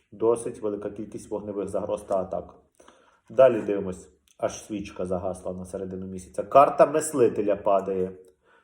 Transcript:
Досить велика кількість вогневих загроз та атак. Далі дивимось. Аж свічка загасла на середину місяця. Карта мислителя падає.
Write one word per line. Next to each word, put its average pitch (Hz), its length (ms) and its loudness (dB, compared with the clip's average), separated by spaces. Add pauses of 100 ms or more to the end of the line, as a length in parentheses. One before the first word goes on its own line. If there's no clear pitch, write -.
(120)
Досить 117 500 -2
велика 104 280 -6
кількість 104 420 -12
вогневих 101 360 -6
загроз 98 340 -4
та 98 160 -2
атак. 92 380 -6 (760)
Далі 117 320 8
дивимось. 98 480 -4 (280)
Аж - 280 -4
свічка 98 400 -8
загасла 92 480 -4
на 90 120 -10
середину 95 400 -8
місяця. 95 380 -8
Карта 143 420 6
мислителя 120 680 2
падає. 95 560 0 (520)